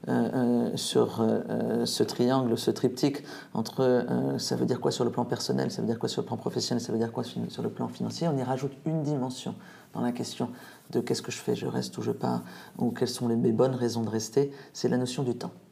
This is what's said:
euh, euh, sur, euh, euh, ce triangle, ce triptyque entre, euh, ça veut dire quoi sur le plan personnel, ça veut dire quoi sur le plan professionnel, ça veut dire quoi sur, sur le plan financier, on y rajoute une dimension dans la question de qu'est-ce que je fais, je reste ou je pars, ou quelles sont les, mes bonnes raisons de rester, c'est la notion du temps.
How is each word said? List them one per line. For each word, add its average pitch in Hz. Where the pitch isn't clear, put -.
euh, 127
euh, 120
sur, -
euh, 110
euh, 113
ce -
triangle, 123
ce -
triptyque 135
entre, 113
euh, 127
ça -
veut 123
dire 123
quoi -
sur 120
le 117
plan 123
personnel, -
ça -
veut 110
dire 226
quoi -
sur -
le -
plan 117
professionnel, 117
ça -
veut 113
dire 113
quoi 123
sur, 117
sur -
le 113
plan 120
financier, 117
on 143
y 127
rajoute 131
une 160
dimension 131
dans 113
la 120
question 120
de 123
qu'est-ce 117
que 120
je -
fais, -
je 117
reste 123
ou 117
je 113
pars, 120
ou 120
quelles 120
sont 120
les, 117
mes 120
bonnes 127
raisons 117
de 107
rester, 139
c'est -
la 123
notion 127
du 123
temps. -